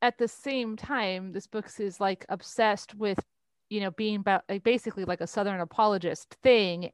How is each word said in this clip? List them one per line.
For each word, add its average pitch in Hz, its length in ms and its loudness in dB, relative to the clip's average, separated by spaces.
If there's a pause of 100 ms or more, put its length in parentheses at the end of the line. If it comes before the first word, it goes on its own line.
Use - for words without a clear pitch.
At 240 160 2
the 233 100 0
same 240 480 -6
time, 190 560 -4
this 190 140 -8
book 214 200 -8 (120)
is, 202 220 -6
like, 196 280 -2
obsessed 208 640 -2
with, 208 240 -2 (520)
you 208 100 -4
know, 190 120 -2
being 214 240 -2
about, 196 340 2
like, 196 120 -4
basically, 220 440 0
like, 175 160 -4
a 170 40 -2
Southern 196 340 -2
apologist 185 840 0
thing 190 520 4